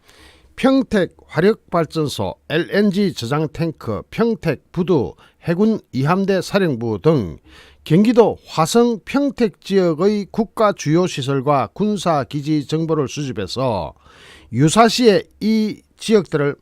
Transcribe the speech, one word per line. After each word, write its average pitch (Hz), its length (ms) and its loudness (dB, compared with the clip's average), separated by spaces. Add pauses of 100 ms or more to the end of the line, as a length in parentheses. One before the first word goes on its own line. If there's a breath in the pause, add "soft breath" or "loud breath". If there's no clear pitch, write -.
(580 soft breath)
평택 240 580 0 (100)
화력발전소, 156 1080 -2 (140)
엘엔지 175 640 0
저장 143 340 -4
탱크, 139 640 -6
평택 208 640 -4
부두 160 420 0 (280 soft breath)
해군 202 360 0 (140)
이 131 100 -2
함대 185 380 0
사령부 117 600 -2
등 120 360 0 (480 soft breath)
경기도 208 600 4
화성 226 600 0
평택 247 560 -2
지역의 190 680 0
국가 208 440 0
주요 165 340 0
시설과 139 640 -2
군사 175 540 -2
기지 147 420 -4
정보를 156 400 -2
수집해서 110 840 -6 (580 loud breath)
유사시에 196 720 4 (160)
이 214 440 -2 (120)
지역들을 147 680 0